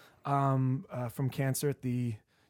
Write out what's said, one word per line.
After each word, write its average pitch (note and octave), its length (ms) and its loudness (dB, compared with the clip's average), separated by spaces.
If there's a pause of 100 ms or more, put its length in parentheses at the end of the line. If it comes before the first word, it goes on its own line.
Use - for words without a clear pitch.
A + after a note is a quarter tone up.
(260)
Um, C3+ 680 2
uh, B2 180 -6
from C3+ 200 -2
cancer C3+ 400 0
at C3+ 140 -4
the B2 320 0 (340)